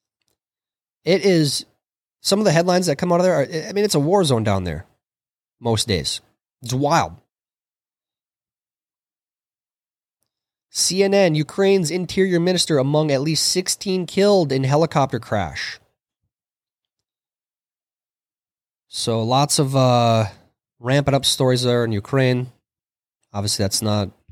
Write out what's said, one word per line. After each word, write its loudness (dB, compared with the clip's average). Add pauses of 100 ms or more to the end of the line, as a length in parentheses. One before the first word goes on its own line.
(1040)
It 0
is, 2 (560)
some 0
of 0
the 4
headlines 2
that -2
come -2
out 2
of 2
there 2
are, 0
I -8
mean, 0
it's 0
a 2
war 2
zone 0
down -2
there -8 (760)
most -2
days. -4 (400)
It's -8
wild. 0 (3500)
C -2
N 2
N, 4
Ukraine's 0
interior 0
minister 0
among 0
at 0
least -2
sixteen -4
killed 2
in 0
helicopter 0
crash. -6 (3000)
So -4
lots 0
of, 0
uh, 2 (520)
ramping 0
up 0
stories 0
there 2
in -2
Ukraine. 0 (840)
Obviously, -4
that's -2
not, -2 (220)